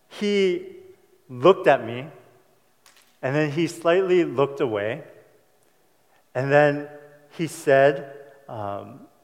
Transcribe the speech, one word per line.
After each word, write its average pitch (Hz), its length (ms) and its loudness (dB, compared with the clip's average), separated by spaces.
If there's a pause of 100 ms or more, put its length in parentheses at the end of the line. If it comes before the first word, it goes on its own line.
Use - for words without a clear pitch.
(200)
he 196 480 -2 (600)
looked 175 380 2
at 135 180 4
me, 120 220 -10 (1160)
and 135 120 -2
then 151 140 0
he 160 160 -2
slightly 180 580 2
looked 139 380 -2
away, 113 400 -4 (1300)
and 135 160 -2
then 147 360 4 (440)
he 160 160 -8
said, 139 640 2 (340)
um, 107 600 -12 (160)